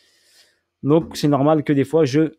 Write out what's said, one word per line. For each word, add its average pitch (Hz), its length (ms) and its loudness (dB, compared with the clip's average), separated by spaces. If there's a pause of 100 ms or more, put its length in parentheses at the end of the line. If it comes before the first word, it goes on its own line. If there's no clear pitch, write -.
(840)
Donc, 156 320 0
c'est 151 140 -2
normal 143 340 0
que - 80 -2
des 139 140 0
fois, 160 180 0
je 147 360 0